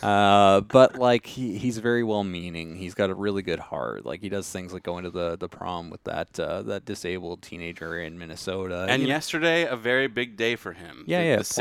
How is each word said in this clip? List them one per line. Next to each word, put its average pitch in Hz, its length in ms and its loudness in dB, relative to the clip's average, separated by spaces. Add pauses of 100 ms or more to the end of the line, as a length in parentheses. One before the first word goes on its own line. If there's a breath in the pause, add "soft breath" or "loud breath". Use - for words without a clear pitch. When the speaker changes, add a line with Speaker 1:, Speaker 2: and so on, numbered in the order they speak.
Speaker 1:
Uh, 101 580 8
but, 131 360 8
like, 123 300 2
he, 117 320 -6
he's 113 200 -2
very 120 240 2
well-meaning. 87 760 -4
He's 90 180 -10
got 98 160 2
a 95 40 -4
really 98 280 -2
good 87 160 -2
heart. 57 480 -8
Like, 80 140 -8
he 104 80 -10
does 95 220 -6
things 90 220 -10
like 90 120 -12
going 87 200 -6
to 90 60 -8
the, 85 260 -4
the 90 120 -10
prom 90 420 -8
with - 140 -16
that, - 360 -6
uh, 82 220 -4
that 101 220 -8
disabled 90 580 -8
teenager 85 580 -10
in 82 180 -10
Minnesota, 90 680 -8
Speaker 2:
And 131 140 2
Speaker 1:
you 131 60 2
know? 139 60 0
Speaker 2:
yesterday, 165 520 0
a 123 100 -4
very 127 300 2
big 120 300 -6
day 113 200 0
for 92 160 -12
him. 82 340 -18
Speaker 1:
Yeah, 170 140 0
Speaker 2:
The, 170 60 0
Speaker 1:
yeah, 156 60 4
Speaker 2:
the 113 60 6
Speaker 1:
points. - 220 -4